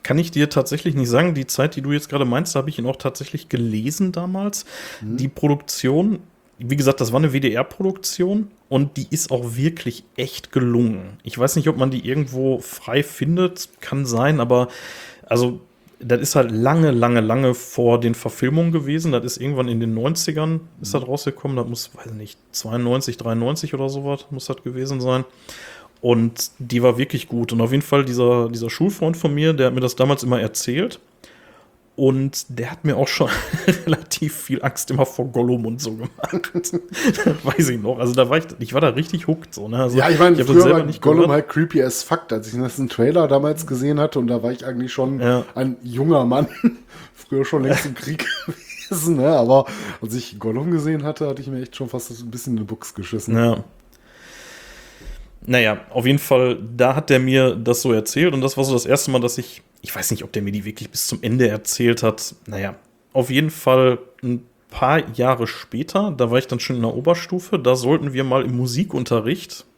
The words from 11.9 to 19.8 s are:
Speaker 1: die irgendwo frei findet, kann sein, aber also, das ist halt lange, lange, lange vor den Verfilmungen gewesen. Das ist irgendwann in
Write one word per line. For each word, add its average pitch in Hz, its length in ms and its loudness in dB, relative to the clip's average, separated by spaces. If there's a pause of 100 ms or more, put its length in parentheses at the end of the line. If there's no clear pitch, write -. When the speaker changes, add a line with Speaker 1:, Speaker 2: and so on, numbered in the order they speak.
Speaker 1:
die 117 160 -6
irgendwo 131 540 0
frei - 420 -4
findet, 175 680 -2 (120)
kann 139 260 -4
sein, 127 320 2
aber 123 300 4 (580)
also, 123 320 2 (400)
das 120 220 0
ist - 160 0
halt 120 160 4
lange, 139 400 4
lange, 120 280 4
lange 120 340 2
vor 120 440 2
den 117 160 2
Verfilmungen 156 560 0
gewesen. 160 400 -2
Das 120 140 0
ist 123 160 -8
irgendwann 131 260 -2
in 117 140 -2